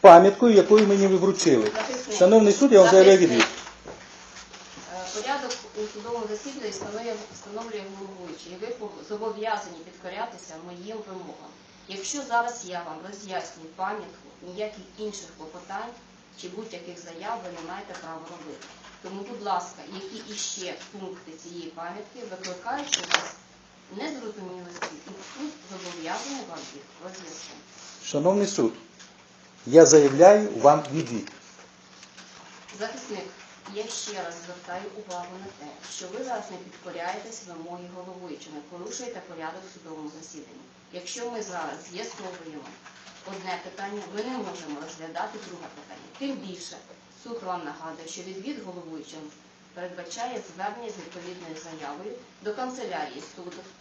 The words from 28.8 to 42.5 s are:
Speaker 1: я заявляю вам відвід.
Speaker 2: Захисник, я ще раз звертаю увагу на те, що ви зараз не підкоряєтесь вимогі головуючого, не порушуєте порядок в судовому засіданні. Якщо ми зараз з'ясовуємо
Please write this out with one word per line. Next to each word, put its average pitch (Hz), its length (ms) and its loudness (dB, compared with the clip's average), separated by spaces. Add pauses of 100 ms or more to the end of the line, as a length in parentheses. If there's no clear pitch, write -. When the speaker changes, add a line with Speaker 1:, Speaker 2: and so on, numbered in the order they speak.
Speaker 1:
я 151 200 12
заявляю 156 600 8 (140)
вам 147 200 8 (120)
відвід. 120 380 -6 (1500)
Speaker 2:
Захисник, 214 460 -10 (480)
я 214 120 -6
ще 220 380 -10
раз 170 100 -10 (100)
звертаю 180 420 -12 (140)
увагу 180 320 -12 (120)
на 190 60 -16 (100)
те, 147 120 -16 (240)
що 190 80 -14 (100)
ви 247 100 -8
зараз 233 260 -8
не 185 60 -14
підкоряєтесь 180 920 -12
вимогі 175 380 -14 (100)
головуючого, 180 600 -16
не 147 140 -14
порушуєте 190 580 -14
порядок 165 380 -14
в 180 80 -20
судовому 156 360 -16 (100)
засіданні. 139 440 -20 (280)
Якщо 233 380 -12
ми 226 120 -10
зараз 165 340 -10 (160)
з'ясовуємо 180 760 -14 (640)